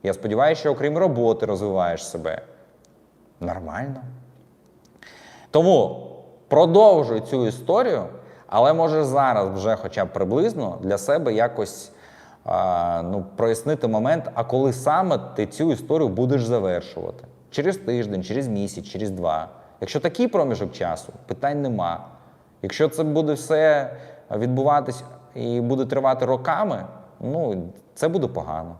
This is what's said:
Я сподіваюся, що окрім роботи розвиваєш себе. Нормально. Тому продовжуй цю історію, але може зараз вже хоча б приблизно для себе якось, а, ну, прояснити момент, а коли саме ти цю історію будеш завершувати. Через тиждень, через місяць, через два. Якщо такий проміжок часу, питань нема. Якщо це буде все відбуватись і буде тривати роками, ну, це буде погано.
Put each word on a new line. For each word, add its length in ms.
Я 120
сподіваюся, 460
що 100
окрім 280
роботи 480
розвиваєш 600
себе. 340
Нормально. 600
Тому 560
продовжуй 720
цю 260
історію, 580
але 260
може 320
зараз 440
вже 280
хоча 280
б 80
приблизно 720
для 160
себе 340
якось, 600
а, 600
ну, 200
прояснити 520
момент, 460
а 100
коли 280
саме 460
ти 280
цю 260
історію 360
будеш 360
завершувати. 800
Через 260
тиждень, 480
через 240
місяць, 360
через 260
два. 380
Якщо 200
такий 280
проміжок 440
часу, 400
питань 360
нема. 420
Якщо 260
це 160
буде 280
все 600
відбуватись 720
і 260
буде 240
тривати 420
роками, 580
ну, 480
це 140
буде 180
погано. 540